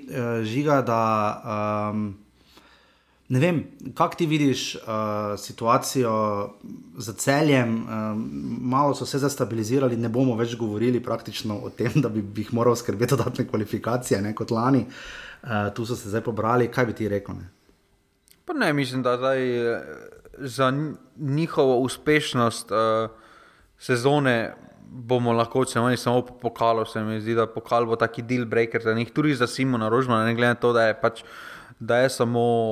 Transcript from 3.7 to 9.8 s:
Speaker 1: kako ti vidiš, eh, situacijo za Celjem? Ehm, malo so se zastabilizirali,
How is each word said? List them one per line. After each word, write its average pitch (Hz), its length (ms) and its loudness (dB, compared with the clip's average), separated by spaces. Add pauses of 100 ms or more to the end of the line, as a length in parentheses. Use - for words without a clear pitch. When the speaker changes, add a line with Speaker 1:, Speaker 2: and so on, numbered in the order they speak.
Speaker 1:
kako 165 240 -2
ti 170 120 0
vidiš, 147 480 0
eh, - 60 -12 (560)
situacijo 120 760 0 (840)
za 107 180 -10
Celjem? 139 640 4
Ehm, 110 420 -4 (420)
malo 135 300 2
so 127 140 -6
se 143 120 -4
zastabilizirali, 123 800 0